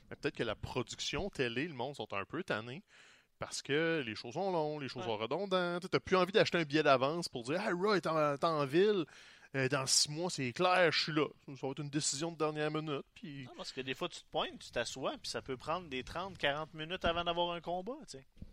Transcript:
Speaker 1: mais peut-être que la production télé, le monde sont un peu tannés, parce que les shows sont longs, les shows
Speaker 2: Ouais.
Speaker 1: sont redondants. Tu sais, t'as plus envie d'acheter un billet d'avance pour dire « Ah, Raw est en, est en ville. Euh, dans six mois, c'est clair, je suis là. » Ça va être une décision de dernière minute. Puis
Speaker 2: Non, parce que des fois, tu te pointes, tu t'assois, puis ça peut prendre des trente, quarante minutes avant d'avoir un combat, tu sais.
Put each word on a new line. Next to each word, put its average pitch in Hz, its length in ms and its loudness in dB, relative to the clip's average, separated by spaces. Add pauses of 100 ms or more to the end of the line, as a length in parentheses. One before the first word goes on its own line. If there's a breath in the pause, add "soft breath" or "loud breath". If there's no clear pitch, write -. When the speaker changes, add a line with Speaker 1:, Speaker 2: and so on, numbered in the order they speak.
(100)
Speaker 1:
mais 95 60 -10
peut-être - 200 -4
que - 60 -4
la 107 140 -2
production - 760 -6
télé, 127 380 -2
le 156 60 -10
monde 127 200 -6
sont 110 200 -8
un 98 100 -2
peu 160 180 -6
tannés, 120 400 -6 (560 soft breath)
parce - 220 -8
que 160 460 0
les 110 80 -6
shows 117 180 -10
sont 185 200 -2
longs, 151 260 0
les 135 100 -6
shows 127 120 -8
Speaker 2:
Ouais. 110 60 -6
Speaker 1:
sont 110 120 0
redondants. 175 640 0
Tu - 40 -6
sais, 185 60 -10
t'as 143 100 2
plus - 160 2
envie 180 160 4
d'acheter 180 260 6
un 170 60 4
billet 151 200 4
d'avance 143 440 6
pour 123 140 -8
dire « 147 220 -2
Ah, 220 100 0
Raw 196 200 2
est 180 120 2
en, 151 280 2
est 143 100 0
en 160 200 2
ville. 180 400 4 (500 soft breath)
Euh, 135 140 2
dans 135 160 0
six - 260 4
mois, 170 200 -4
c'est 127 240 -2
clair, 180 380 6
je - 100 2
suis 165 100 -2
là. » 151 140 4 (340)
Ça 139 60 -4
va 131 60 -4
être 147 80 -8
une 147 100 -6
décision 147 420 0
de 156 60 -12
dernière 151 320 0
minute. 156 340 -4 (100)
Puis 139 320 -12
Speaker 2:
Non, - 100 -18
parce - 160 -10
que 131 100 -6
des 131 120 -4
fois, 175 140 -4
tu - 120 -12
te - 100 -20
pointes, 233 300 -4
tu - 100 -16
t'assois, 131 400 -4 (100)
puis - 80 -10
ça 117 140 -4
peut 127 160 -6
prendre 165 300 -6
des 127 160 -6
trente, 180 340 -8
quarante 147 340 -2
minutes 160 320 -6
avant 170 200 2
d'avoir 175 280 0
un 170 80 -6
combat, 185 320 -6 (160)
tu - 100 -14
sais. - 60 -20 (280)